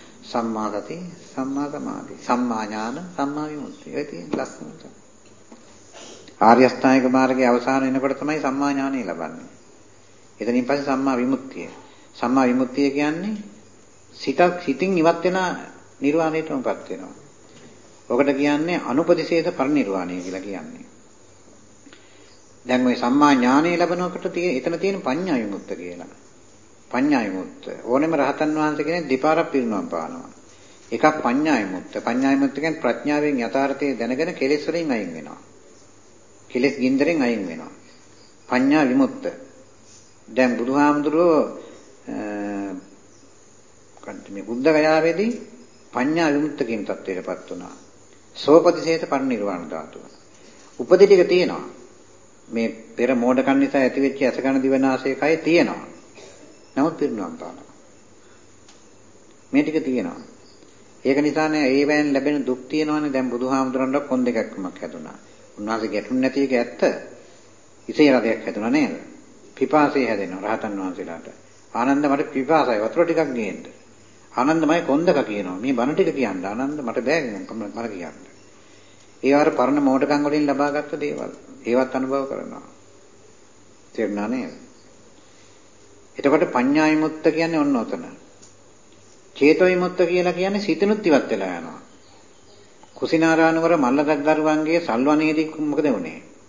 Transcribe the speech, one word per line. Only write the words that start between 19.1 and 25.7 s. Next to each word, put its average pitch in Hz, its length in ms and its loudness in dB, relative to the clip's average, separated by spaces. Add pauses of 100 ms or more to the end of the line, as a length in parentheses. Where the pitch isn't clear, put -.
පරිනිර්වාණය 98 680 0
කියලා 92 200 -8
කියන්නේ. 82 520 -14 (1700)
දැන් 127 220 2
ඔය 120 80 2
සම්මා 143 380 4
ඥානය 135 420 4
ලැබනකොට 175 540 -2
තියෙන, 175 260 -2
එතන 170 220 -2
තියෙන 196 240 -2
පඤ්ඤා 151 360 -2
විමුක්ත 101 320 -6
කියලා. 87 380 -12 (800)